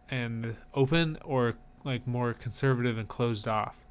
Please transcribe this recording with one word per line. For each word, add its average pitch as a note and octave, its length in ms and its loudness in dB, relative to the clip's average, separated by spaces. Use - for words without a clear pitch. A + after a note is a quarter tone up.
and A#2 460 -4
open D#3 480 4
or, B2 320 2
like, B2+ 220 -4
more A#2+ 260 0
conservative A#2+ 640 0
and A2 120 -4
closed A#2 380 -2
off. G#2+ 300 -2